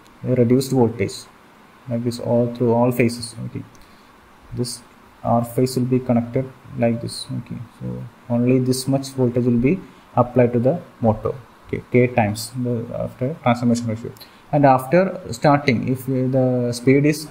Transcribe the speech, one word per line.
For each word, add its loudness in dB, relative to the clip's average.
a 0
reduced 4
voltage 0
like -4
this -4
all 0
through 2
all 2
phases. 0
Okay, -12
this -6
R 2
phase -2
will 0
be 2
connected 0
like 0
this. -10
Okay, -10
so -10
only 2
this -2
much -2
voltage 0
will 2
be 0
applied 2
to 2
the 0
motor. 0
Okay, -6
K 6
times -2
the, -4
after -6
transformation 0
ratio. -6
And 4
after 2
starting, 2
if -4
the 0
speed 2
is 0